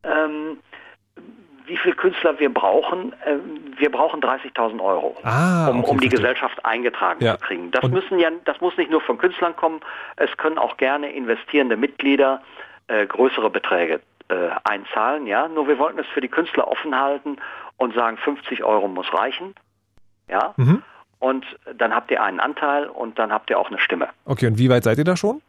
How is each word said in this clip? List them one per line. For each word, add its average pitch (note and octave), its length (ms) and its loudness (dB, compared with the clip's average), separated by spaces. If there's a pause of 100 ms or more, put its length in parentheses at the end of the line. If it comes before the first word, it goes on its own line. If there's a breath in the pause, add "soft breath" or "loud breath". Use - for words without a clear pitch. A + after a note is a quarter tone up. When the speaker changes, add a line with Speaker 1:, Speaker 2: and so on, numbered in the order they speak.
Speaker 1:
Ähm, D3+ 540 -2 (1080 loud breath)
wie F3 120 -8
viele - 180 0
Künstler F3 440 0
wir C#3 140 2
brauchen? C3 600 2 (120)
Ähm, D3 160 0 (360)
wir C#3+ 140 2
brauchen D3 300 0
dreißigtausend A#2+ 600 -2
Euro, F#2+ 420 0
Speaker 2:
Ah, E3 440 2
Speaker 1:
um, A#2+ 120 2
Speaker 2:
okay, A#2+ 100 0
Speaker 1:
um C3+ 100 4
die B2+ 80 4
Speaker 2:
verstehe. A#2+ 140 4
Speaker 1:
Gesellschaft - 440 -2
eingetragen A#2+ 600 0
Speaker 2:
Ja. - 120 2
Speaker 1:
zu - 80 -10
kriegen. F2 260 -6
Das B2+ 120 2
Speaker 2:
Und B2+ 100 2
Speaker 1:
müssen F#3+ 260 0
ja, E3 100 4 (160)
das - 160 -2
muss F3 160 -2
nicht D#3 140 0
nur D#3 100 2
von A#2+ 160 -2
Künstlern F3+ 380 0
kommen. D#3+ 260 -2 (340 loud breath)
Es - 220 0
können D#3+ 200 0
auch - 200 -2
gerne C#3+ 340 0
investierende B2 640 0
Mitglieder, C3+ 680 2 (460 loud breath)
äh, G#2+ 180 2
größere A#2 440 2
Beträge, E2+ 500 0 (300)
äh, F2+ 200 0 (140)
einzahlen, A2 640 -2
ja. A#2 220 0
Nur D#3 180 -2
wir D3 100 4
wollten D#3 220 0
es C3+ 140 -6
für C#3+ 80 -2
die B2+ 80 -4
Künstler - 400 0
offen C#3 280 -2
halten C#3 380 -2 (420 loud breath)
und A#2+ 180 -2
sagen, A#2 220 0
fünfzig - 460 -4
Euro G#2 240 4
muss F#2 260 -6
reichen, C3 420 -2 (760)
ja. G2+ 280 0
Speaker 2:
Mhm. D3+ 260 4 (360 loud breath)
Speaker 1:
Und C3 260 0 (320)
dann A2+ 180 2
habt - 160 -2
ihr B2 120 2
einen F#2+ 160 0
Anteil C#3+ 460 0
und A2+ 340 -8
dann A2 140 0
habt - 160 -4
ihr - 100 2
auch - 100 0
eine F#2+ 100 -8
Stimme. - 300 0 (160)
Speaker 2:
Okay, B2+ 220 0
und A2 120 2
wie B2+ 100 6
weit B2 140 6
seid A2 160 2
ihr D3+ 40 2
da F3 140 2
schon? A#3+ 320 -2